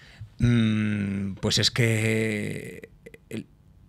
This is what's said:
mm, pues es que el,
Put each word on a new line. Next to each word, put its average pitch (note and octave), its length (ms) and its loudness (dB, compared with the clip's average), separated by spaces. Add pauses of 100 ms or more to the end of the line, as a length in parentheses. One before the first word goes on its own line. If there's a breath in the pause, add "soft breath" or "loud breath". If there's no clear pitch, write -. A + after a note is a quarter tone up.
(400 loud breath)
mm, G#2+ 960 2
pues G#2 240 0
es G#2+ 140 2
que A2 1200 0 (400)
el, A2 180 -10 (420)